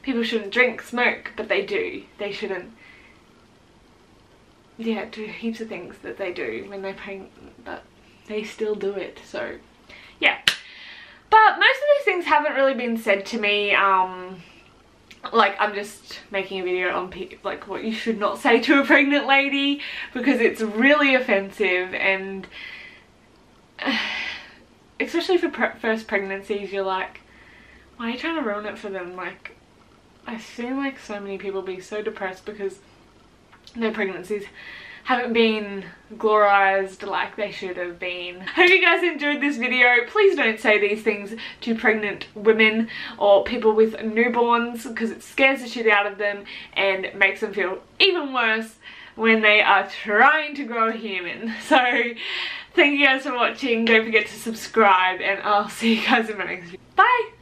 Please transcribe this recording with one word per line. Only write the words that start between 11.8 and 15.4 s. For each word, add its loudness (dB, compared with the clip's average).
these -4
things 0
haven't 4
really 2
been -4
said 0
to -6
me, 2
um, 0
like, 2